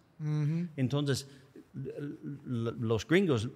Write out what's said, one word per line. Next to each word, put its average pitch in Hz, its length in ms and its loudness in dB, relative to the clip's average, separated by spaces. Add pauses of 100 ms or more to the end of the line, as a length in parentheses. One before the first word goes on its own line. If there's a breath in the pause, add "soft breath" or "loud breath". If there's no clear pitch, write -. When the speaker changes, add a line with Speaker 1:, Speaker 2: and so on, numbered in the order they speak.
(180)
Speaker 1:
Ujú. 151 560 -2
Speaker 2:
Entonces, 135 540 0 (460 loud breath)
l-, 135 180 -8 (540)
l-, 117 340 -2
los 113 260 2
gringos, 156 500 4